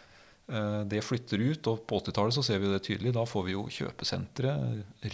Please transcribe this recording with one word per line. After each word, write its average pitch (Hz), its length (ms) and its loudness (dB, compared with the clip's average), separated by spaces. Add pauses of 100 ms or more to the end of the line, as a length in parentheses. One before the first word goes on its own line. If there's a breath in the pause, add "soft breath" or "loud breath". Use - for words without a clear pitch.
(480 loud breath)
Eh, 104 360 -2
det 104 180 0
flytter 120 380 0
ut, 147 260 2
og 113 200 0
på 107 120 2
åttitallet 104 360 2
så 139 100 2
ser 107 160 4
vi 98 100 2
det 98 140 2
tydelig, 104 300 0
da 117 100 2
får 107 220 0
vi 92 60 0
jo 98 140 -2
kjøpesentre 120 1160 -2 (300)